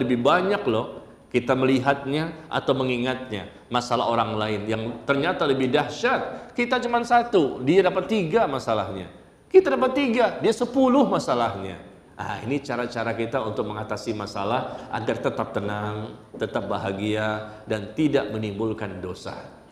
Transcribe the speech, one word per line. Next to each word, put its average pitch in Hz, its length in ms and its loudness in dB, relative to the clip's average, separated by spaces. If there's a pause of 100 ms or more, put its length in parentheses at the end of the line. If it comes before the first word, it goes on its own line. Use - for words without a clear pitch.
lebih 120 160 2
banyak 180 480 2
loh 113 320 -2 (300)
kita 123 240 2
melihatnya 135 800 0 (160)
atau 135 240 0
mengingatnya. 123 720 -2 (240)
Masalah 120 400 0
orang 113 240 0
lain 107 320 -2
yang 110 160 -2 (240)
ternyata 156 400 0
lebih 131 240 2
dahsyat, 147 800 -2
kita 240 320 0
cuma 240 240 0
satu, 196 560 4
dia 180 240 6
dapat 180 240 0
tiga 202 340 2
masalahnya. 107 640 -2 (400)
Kita 359 240 8
dapat 254 240 2
tiga, 240 480 2
dia 208 80 4
sepuluh 254 560 4
masalahnya. 113 720 0 (400)
Ah, 98 240 -6
ini 135 160 -2
cara-cara 120 560 -4
kita 117 260 -2
untuk 110 240 -2
mengatasi 107 460 -6
masalah 104 800 -4
agar 113 320 -2
tetap 107 320 -2
tenang, 107 640 -4 (160)
tetap 107 320 -4
bahagia, 104 960 -2
dan 107 300 -4
tidak 135 340 2
menimbulkan 107 680 -4
dosa. 90 420 -10 (300)